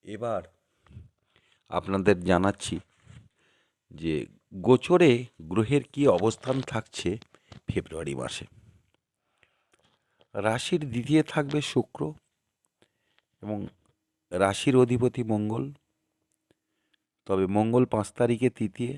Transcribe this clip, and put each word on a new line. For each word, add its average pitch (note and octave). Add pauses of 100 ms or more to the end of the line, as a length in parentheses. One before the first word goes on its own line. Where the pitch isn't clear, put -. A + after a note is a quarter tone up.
এবার G#2 (1300)
আপনাদের F#2
জানাচ্ছি F2+ (1120)
যে D2+ (280)
গোচরে B2+ (160)
গ্রহের G#2+
কী C#3+
অবস্থান A2+
থাকছে A2 (500)
ফেব্রুয়ারি D#2
মাসে। B1+ (1900)
রাশির A#2+
দ্বিতীয় C#3+
থাকবে D3
শুক্র - (1300)
এবং G#2 (640)
রাশির G2
অধিপতি B2
মঙ্গল। A2 (1500)
তবে F#2+
মঙ্গল A2+
পাঁচ G#2+
তারিখে A#2+
তৃতীয় A#2+